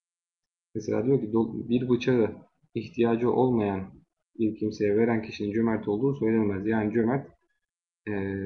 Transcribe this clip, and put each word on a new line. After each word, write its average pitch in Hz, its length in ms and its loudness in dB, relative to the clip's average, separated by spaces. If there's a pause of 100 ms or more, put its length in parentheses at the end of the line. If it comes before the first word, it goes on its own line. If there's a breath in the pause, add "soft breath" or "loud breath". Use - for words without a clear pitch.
(760)
mesela 107 300 -2
diyor 131 160 2
ki 113 60 -6
do-, 113 420 -2
bir 123 200 0
bıçağı 120 480 2 (380)
ihtiyacı 117 560 0
olmayan 104 720 0 (340)
bir 110 180 0
kimseye 107 400 0
veren 113 260 2
kişinin 107 300 -6
cömert 110 360 0
olduğu 131 280 0
söylenemez. 107 500 0
Yani 110 260 0
cömert, 120 380 0 (800)
e, 104 40 -4 (340)